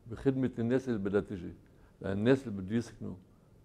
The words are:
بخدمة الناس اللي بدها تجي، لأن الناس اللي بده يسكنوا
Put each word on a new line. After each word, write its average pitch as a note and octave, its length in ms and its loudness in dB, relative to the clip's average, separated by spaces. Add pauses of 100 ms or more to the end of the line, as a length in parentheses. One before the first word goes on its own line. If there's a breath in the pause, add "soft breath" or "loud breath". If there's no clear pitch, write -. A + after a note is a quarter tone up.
(120)
بخدمة C3 480 2
الناس B2 300 2
اللي A2+ 100 0
بدها G2 220 2
تجي، F2+ 320 -8 (480 soft breath)
لأن F#2+ 160 -2
الناس B2 300 4
اللي G2+ 140 -4
بده F#2+ 140 -2
يسكنوا G#2+ 400 -4 (500 soft breath)